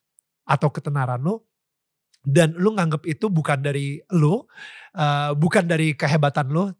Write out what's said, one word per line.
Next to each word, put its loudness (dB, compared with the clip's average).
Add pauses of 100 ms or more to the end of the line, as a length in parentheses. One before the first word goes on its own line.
(440)
atau 2
ketenaran -4
lu -4 (840)
dan 4
lu 0
nganggep -2
itu -2
bukan 0
dari -4
lu, 2 (480)
eh, -2
bukan 2
dari 0
kehebatan 0
lu, -2